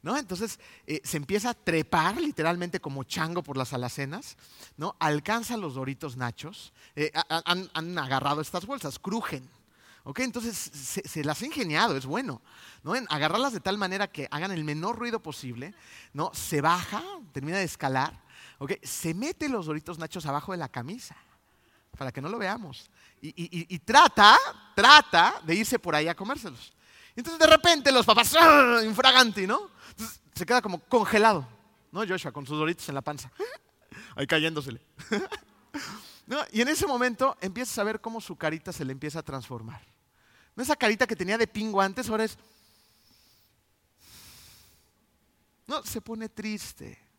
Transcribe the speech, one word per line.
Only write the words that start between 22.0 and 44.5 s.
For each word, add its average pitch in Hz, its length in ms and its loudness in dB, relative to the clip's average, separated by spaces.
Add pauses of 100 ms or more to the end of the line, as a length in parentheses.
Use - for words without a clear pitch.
que - 100 -12
no 143 80 -8
lo 214 80 -8
veamos 202 540 -8 (300)
y, 147 80 -14
y, 170 320 -8
y, 170 160 -10
y - 20 -8
trata, 220 580 8 (380)
trata 247 720 8
de 156 100 -2
irse 220 240 -2
por 165 160 -4
ahí 151 140 2
a 170 80 -4
comérselos. 208 560 -12 (420)
Entonces 320 240 -10
de 311 80 8
repente 320 460 8
los 247 120 6
papás, 226 320 6
¡ah! 285 480 10
Infraganti, 233 640 4
¿no? 330 240 -2 (200)
Entonces - 300 -14 (140)
se - 100 -6
queda 247 160 4
como 175 200 -6
congelado, 208 680 4 (460)
¿no? 196 120 -4
Joshua 175 280 -6
con 139 120 -14
sus 147 140 -6
Doritos 156 300 -4
en 139 80 -6
la 135 60 -6
panza, 147 280 -10 (840)
ahí 139 100 -4
cayéndosele. 151 540 -2 (300)
<laughs> - 1160 -10
¿No? 254 120 -4 (120)
Y 214 100 -2
en 247 80 2
ese 320 200 0
momento 247 520 0
empiezas 196 380 -8
a 202 60 0
ver 214 160 -4
cómo 226 200 -10
su 190 140 -14
carita 160 380 -6
se 156 120 -8
le 131 60 -6
empieza 147 300 -10
a - 20 -12
transformar. 120 720 -14 (600)
¿No? 226 80 -8
Esa 285 140 0
carita 226 300 2
que 214 100 -4
tenía 196 220 -2
de 226 80 2
pingo 208 340 -2
antes, 196 280 0
ahora 220 160 0
es... 220 120 -6 (3250)